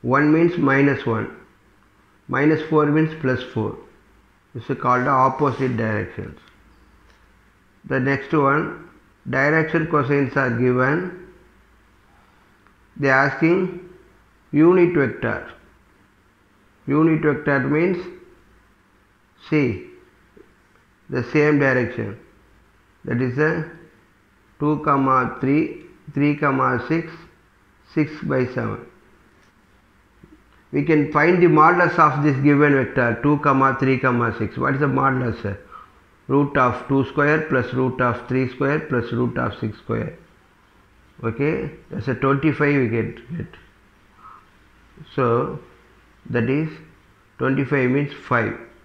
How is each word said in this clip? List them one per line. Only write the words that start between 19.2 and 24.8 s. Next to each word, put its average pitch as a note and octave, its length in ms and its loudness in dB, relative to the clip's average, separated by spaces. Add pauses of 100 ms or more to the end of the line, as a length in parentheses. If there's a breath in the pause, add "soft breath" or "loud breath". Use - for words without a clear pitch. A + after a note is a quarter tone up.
see, C3 380 0 (1200)
the B2+ 140 -4 (100)
same D3+ 260 4
direction. A#2+ 580 0 (840)
That A#2+ 180 -4
is B2+ 160 -4
a D#3 320 -2 (880)
two D3 260 -2